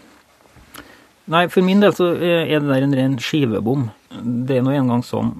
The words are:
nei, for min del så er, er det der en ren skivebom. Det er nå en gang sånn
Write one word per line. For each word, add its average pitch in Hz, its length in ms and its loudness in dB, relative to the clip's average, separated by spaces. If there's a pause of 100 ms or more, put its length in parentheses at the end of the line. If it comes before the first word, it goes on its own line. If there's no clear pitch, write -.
(1300)
nei, 170 240 2
for 185 140 2
min 190 180 4
del 190 120 6
så 175 180 0
er, 165 320 0
er 151 160 0
det 143 80 -2
der 135 160 2
en 139 100 0
ren 131 240 0
skivebom. 120 680 -2 (260)
Det 123 440 -4
er 123 60 0
nå 135 80 0
en 131 220 0
gang 120 100 0
sånn 113 360 -4